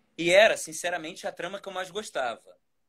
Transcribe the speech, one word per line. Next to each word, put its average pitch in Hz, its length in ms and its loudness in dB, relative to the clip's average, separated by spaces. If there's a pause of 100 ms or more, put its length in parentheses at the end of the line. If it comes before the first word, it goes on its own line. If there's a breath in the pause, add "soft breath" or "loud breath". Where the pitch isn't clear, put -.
(180)
E 170 140 0
era, 185 260 8
sinceramente, 175 680 -8
a 180 40 -6
trama 180 300 -10
que - 60 -18
eu 185 60 -10
mais 185 180 -8
gostava. 131 680 -8 (320)